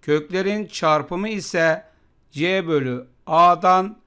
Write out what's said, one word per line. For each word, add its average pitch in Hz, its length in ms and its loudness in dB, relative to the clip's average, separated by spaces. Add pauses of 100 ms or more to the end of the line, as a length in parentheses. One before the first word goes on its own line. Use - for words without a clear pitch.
Köklerin 185 640 -2
çarpımı 170 600 -2
ise 165 560 -2 (460)
c 175 380 -2
bölü 127 380 -2 (200)
a'dan 175 800 4